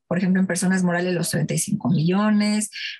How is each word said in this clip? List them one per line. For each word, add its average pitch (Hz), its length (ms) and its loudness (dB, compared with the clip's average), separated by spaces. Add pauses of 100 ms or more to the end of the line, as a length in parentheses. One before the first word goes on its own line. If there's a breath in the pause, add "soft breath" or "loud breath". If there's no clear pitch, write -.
por 175 80 -2
ejemplo, 185 240 2
en 190 60 2
personas 180 360 0
morales 180 300 0
los 170 160 -2
treinta - 240 -2
y 160 60 0
cinco - 280 -2
millones, 208 840 2 (280 loud breath)